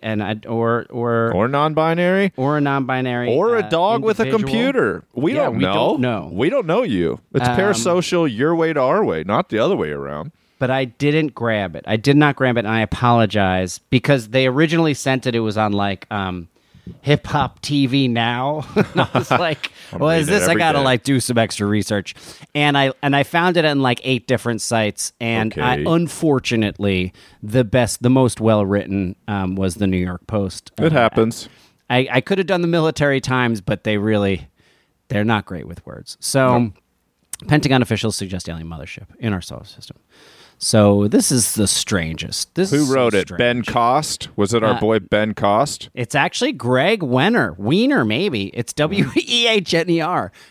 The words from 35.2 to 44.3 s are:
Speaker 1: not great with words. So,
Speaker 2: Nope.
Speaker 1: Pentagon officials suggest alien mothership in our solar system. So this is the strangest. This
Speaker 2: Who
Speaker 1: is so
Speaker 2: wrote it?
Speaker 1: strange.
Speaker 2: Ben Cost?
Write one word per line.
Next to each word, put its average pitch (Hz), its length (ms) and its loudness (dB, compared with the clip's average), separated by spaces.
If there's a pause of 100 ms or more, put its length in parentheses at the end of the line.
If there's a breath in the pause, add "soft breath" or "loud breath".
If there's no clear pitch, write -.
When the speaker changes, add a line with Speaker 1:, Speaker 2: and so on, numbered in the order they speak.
Speaker 1:
not 110 200 0
great 80 220 -12
with - 180 -16
words. - 340 -18
So, 127 400 2
Speaker 2:
Nope. 113 140 -2 (720)
Speaker 1:
Pentagon 139 340 2
officials 110 340 -2
suggest 92 340 -8
alien 80 180 -10
mothership 80 380 -14 (140)
in 113 140 -4
our 90 80 -4
solar - 240 -14
system. - 320 -20 (640 loud breath)
So 104 480 4
this 208 240 2
is 123 220 0
the 104 140 0
strangest. - 880 -4
This 110 160 0
Speaker 2:
Who 135 60 2
Speaker 1:
is 147 100 2
so 131 80 0
Speaker 2:
wrote 120 180 2
it? 95 140 2
Speaker 1:
strange. 90 100 -14
Speaker 2:
Ben 120 260 0
Cost? 127 720 0